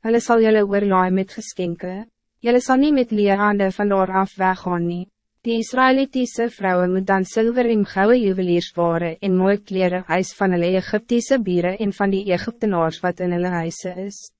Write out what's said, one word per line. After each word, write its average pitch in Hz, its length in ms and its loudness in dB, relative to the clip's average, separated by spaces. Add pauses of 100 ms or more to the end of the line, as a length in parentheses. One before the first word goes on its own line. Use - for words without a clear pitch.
Hulle 226 160 2
sal 226 240 4
julle 214 160 4
oorlaai 196 480 2
met 190 240 -2
geskenke. 185 680 -8 (340)
Julle 247 240 2
sal 262 160 2
nie 294 160 4
met 247 160 0
leë 202 320 2
hande 202 320 2
van 208 160 0
daar 190 320 2
af 190 160 -8
weggaan 185 480 0
nie. 175 160 -4 (400)
Die 233 160 -2
Israelitiese 262 960 0
vrouwen 180 400 0
moet 190 160 -2
dan 190 160 0
zilver 233 480 0
en 208 100 2
gouden 220 380 2
juweliersware 175 960 -2
en 190 180 0
mooi 196 200 2
kleren 185 500 -4
eis 185 320 -2
van 190 160 2
hulle 175 240 0
Egyptiese 233 640 -2
bieren 180 320 0
en 202 160 -2
van 196 240 -2
die 196 160 -4
Egyptenaars 180 720 -2
wat 180 160 -4
in 180 160 -2
hulle 175 240 -2
huise 175 480 -8
is. - 220 -16 (100)